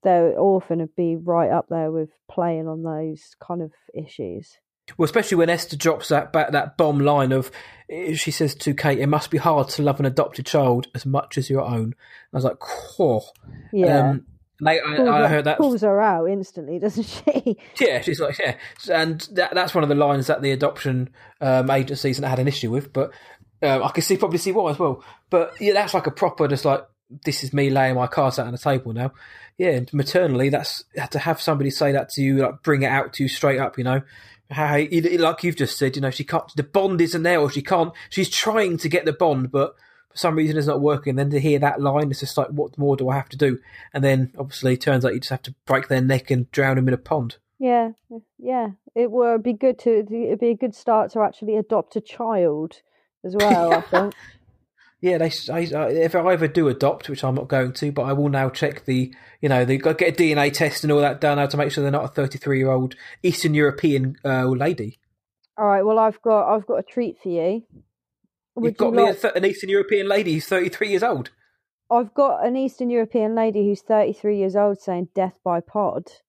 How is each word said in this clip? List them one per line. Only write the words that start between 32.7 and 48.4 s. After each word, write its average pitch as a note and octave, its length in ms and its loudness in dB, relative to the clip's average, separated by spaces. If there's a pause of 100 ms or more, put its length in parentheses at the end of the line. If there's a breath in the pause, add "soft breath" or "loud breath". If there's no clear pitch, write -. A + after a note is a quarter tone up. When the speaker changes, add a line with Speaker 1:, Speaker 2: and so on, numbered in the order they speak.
Speaker 2:
it C3+ 60 2
out C3+ 260 0
to - 100 -4
you C3 60 0
straight C#3 300 0
up, C3+ 180 -4
you B2+ 80 -4
know. C3 160 0 (480 loud breath)
How, D3 260 -2
you, D#3 260 2 (180)
like E3 240 2
you've F3 120 0
just - 220 -2
said, C3+ 180 0
you C#3 60 -4
know, C3+ 100 -2
she C#3 120 -8
can't, E3 200 -2 (120)
the D3 80 -2
bond F#3+ 380 2
isn't E3+ 220 0
there, F3 160 4
or D3 100 2
she D3+ 120 -6
can't, E3+ 300 0 (180 loud breath)
she's F#3+ 200 -2
trying G#3+ 480 0
to D#3+ 120 -4
get F3 160 0
the D#3 80 0
bond, C3+ 380 0
but C#3 240 0 (360 soft breath)
for - 60 -18
some D#3+ 180 0
reason D#3 220 0
it's D3 100 0
not C#3 140 0
working. C#3+ 340 0
Then C#3 160 0
to D3 80 0
hear C#3+ 200 2
that C#3+ 220 0
line, C#3+ 300 0
it's C3+ 80 -6
just - 180 -6
like, D3 120 0
"What D3 280 -6
more C#3+ 180 2
do C3 140 -2
I C3 60 0
have C#3 140 -6
to C3+ 80 -16
do?" C3+ 200 2 (360 loud breath)
And C#3 100 -2
then C3 340 2
obviously C3 360 -2
it B2+ 80 -2
turns C3 240 2
out B2 100 2
you B2+ 40 -4
just - 120 -8
have B2+ 120 -6
to - 120 -16 (100)
break C3+ 220 0
their C3 140 2
neck C3 280 0
and B2 220 0
drown C3+ 240 2
them C3 120 2
in B2+ 60 2
a B2 60 -2
pond. C3 380 -4 (200)
Speaker 1:
Yeah, A#3+ 340 0 (460)
yeah. A#3+ 340 -4 (220)